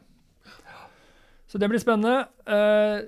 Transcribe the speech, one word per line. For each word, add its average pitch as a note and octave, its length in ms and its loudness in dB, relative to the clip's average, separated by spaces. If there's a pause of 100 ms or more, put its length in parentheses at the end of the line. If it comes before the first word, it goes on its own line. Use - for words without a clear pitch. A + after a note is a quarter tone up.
(1500)
Så - 100 -12
det G#3 120 0
blir A3+ 100 0
spennende. A#3 480 0 (180)
Eh, G#3+ 640 0